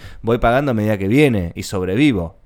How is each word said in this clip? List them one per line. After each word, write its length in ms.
Voy 160
pagando 340
a 20
medida 240
que 120
viene 440
y 100
sobrevivo". 840